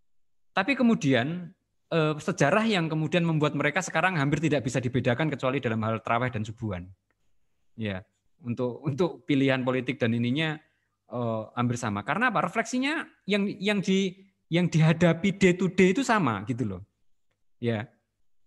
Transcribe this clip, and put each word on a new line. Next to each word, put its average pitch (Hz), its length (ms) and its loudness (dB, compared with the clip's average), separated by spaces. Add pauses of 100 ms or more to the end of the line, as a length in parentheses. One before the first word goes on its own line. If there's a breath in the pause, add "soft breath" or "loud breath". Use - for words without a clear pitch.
(500)
Tapi 196 240 0
kemudian, 170 800 0 (400)
eh, 156 240 0
sejarah 185 480 2
yang 175 240 0
kemudian 156 320 0
membuat 151 320 2
mereka 147 240 0
sekarang 175 400 0
hampir 143 240 2
tidak 143 240 0
bisa 131 160 0
dibedakan 127 480 0
kecuali 135 320 -2
dalam 113 240 -2
hal 113 160 -2
traweh 120 320 0
dan 107 80 -4
subuhan. 101 480 -8 (880)
Ya, 101 240 -6 (400)
untuk, 120 400 -4
untuk 151 400 -2
pilihan 135 400 2
politik 127 400 -2
dan 117 160 2
ininya, 147 400 -2 (560)
eh, 113 280 -4 (120)
hampir 123 240 0
sama. 104 240 -4
Karena 208 320 -2
apa? 156 80 2
Refleksinya 254 640 -4 (240)
yang, 202 160 2
yang 202 320 -2
di, 190 480 -2 (240)
yang 170 160 4
dihadapi 165 720 4
day 180 160 6
to 180 160 0
day 185 240 4
itu 277 80 0
sama 143 480 2
gitu 120 160 -4
loh. 95 160 -8 (800)
Ya. 113 240 -2 (600)